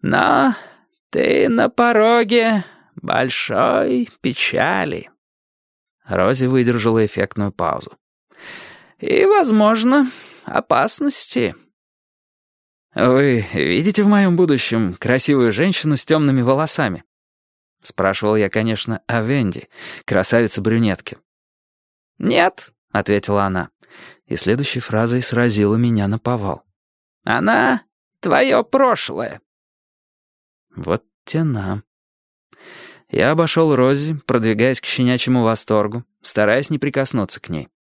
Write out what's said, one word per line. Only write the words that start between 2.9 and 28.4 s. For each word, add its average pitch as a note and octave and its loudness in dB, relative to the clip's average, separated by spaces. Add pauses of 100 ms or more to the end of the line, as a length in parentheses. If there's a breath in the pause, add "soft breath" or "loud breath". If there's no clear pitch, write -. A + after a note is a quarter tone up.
большой - -2 (120)
печали". - -4 (960)
Рози A2+ 0
выдержала A#2 2
эффектную G2+ -4
паузу. - -6 (1000 loud breath)
"И, - 2
возможно, B3+ 4 (360 loud breath)
опасности". - -2 (1400)
"Вы B2+ 2
видите C3 0
в G3 4
моём G3 4
будущем A#2+ 0
красивую B2+ 2
женщину D3+ 0
с - -4
тёмными C#3+ 2
волосами?" C3 0 (800)
Спрашивал F#2+ 0
я, G#2 0
конечно, A2 -4
о A#2 -2
Венди, A2+ -4 (360 loud breath)
красавице-брюнетке. A2 0 (1000)
"Нет", — - -2 (180)
ответила G2+ 0
она, F#2 -4 (560 loud breath)
и - -6
следующей B2+ -2
фразой A#2 -2
сразила A2 2
меня A2+ 0
наповал. G#2+ -4 (580)
"Она A3 0 (360)
твоё A#3 2